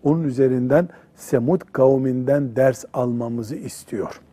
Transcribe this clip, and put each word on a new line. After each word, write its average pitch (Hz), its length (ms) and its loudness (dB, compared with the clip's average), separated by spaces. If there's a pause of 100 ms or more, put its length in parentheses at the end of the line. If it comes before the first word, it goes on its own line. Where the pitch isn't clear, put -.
onun 160 200 2
üzerinden 131 640 2 (260)
Semud 143 460 0 (100)
kavminden 131 840 2
ders 131 380 2
almamızı 120 640 -4
istiyor. - 680 -10 (120)